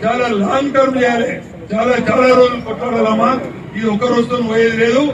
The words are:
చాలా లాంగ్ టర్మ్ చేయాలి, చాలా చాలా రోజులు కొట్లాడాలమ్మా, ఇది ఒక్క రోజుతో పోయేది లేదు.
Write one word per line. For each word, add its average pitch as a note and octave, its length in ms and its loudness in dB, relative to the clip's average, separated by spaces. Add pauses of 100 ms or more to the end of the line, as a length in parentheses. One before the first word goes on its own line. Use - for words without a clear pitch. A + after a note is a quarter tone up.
చాలా B3 220 0 (160)
లాంగ్ C4+ 340 -2
టర్మ్ C4 260 2
చేయాలి, A#3+ 280 0 (440)
చాలా A#3 200 2 (160)
చాలా B3+ 180 4 (120)
రోజులు B3 280 4
కొట్లాడాలమ్మా, A3+ 640 0 (480)
ఇది A3 160 -2
ఒక్క G#3+ 180 -2
రోజుతో A#3+ 260 0 (120)
పోయేది A3+ 340 2
లేదు. A#3+ 200 2 (100)